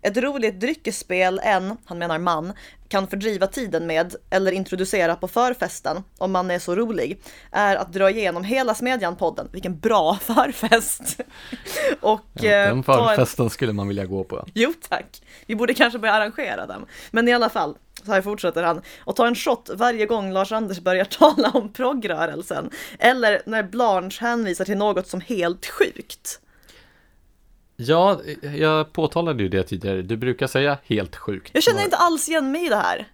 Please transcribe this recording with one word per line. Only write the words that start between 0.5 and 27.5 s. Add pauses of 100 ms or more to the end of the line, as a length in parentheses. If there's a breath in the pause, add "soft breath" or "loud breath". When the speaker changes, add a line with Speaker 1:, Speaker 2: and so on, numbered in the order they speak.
Speaker 1:
dryckesspel
en",
han
menar
man, (360 loud breath)
"kan
fördriva
tiden
med (160)
eller
introducera
på
förfesten, (160)
om
man
är
så
rolig, (320 loud breath)
är
att
dra
igenom
hela
Smedjan-podden."
Vilken
bra
<laughs>
förfest! (800 loud breath)
Och, (120)
Speaker 2:
Ja,
den
Speaker 1:
eh,
ta
en
Speaker 2:
förfesten
skulle
man
vilja
gå
på.
Speaker 1:
Jo, (160)
tack! (240 loud breath)
Vi
borde
kanske
börja
arrangera
den. (240 loud breath)
Men
i
alla
fall, (300)
så
här
fortsätter
han: (160 loud breath)
"Och
ta
en
shot
varje
gång
Lars-Anders
börjar
<laughs>
tala
om
progrörelsen. (280 loud breath)
Eller
när
Blanche
hänvisar
till
något
som
helt
sjukt." (1400 soft breath)